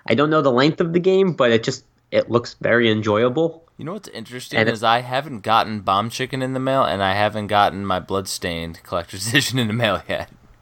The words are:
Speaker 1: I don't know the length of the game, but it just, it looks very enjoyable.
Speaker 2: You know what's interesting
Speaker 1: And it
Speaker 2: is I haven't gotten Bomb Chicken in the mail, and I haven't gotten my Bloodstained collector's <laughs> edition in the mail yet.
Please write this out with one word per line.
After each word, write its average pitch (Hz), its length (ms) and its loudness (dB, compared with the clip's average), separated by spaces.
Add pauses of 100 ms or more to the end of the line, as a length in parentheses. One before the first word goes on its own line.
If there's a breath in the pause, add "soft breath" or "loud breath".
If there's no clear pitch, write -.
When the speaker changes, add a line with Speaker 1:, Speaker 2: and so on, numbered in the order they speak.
Speaker 1:
I 117 80 4
don't 147 140 2
know 156 120 4
the 139 100 4
length 139 280 4
of 170 140 -2
the 180 80 2
game, 190 320 4
but 123 180 2
it 113 120 4
just, - 200 -6 (280)
it 107 200 0
looks 120 300 0
very 113 280 2
enjoyable. 117 680 0 (180)
Speaker 2:
You 113 80 -12
know 165 80 -8
what's 214 160 -14
interesting 117 500 -8
Speaker 1:
And 110 100 0
it - 40 -2
Speaker 2:
is 110 100 -8
I 117 180 2
haven't 127 400 -8
gotten 107 400 0
Bomb 98 300 0
Chicken 131 320 -6
in 131 100 -4
the 131 60 -4
mail, 131 240 0
and 92 200 0
I 95 120 2
haven't 104 320 0
gotten 101 380 2
my 92 140 0
Bloodstained 85 840 -6
collector's 95 440 -6
<laughs> - 20 -4
edition 123 300 0
in 117 80 0
the 107 60 -2
mail 107 340 0
yet. - 220 -6 (320)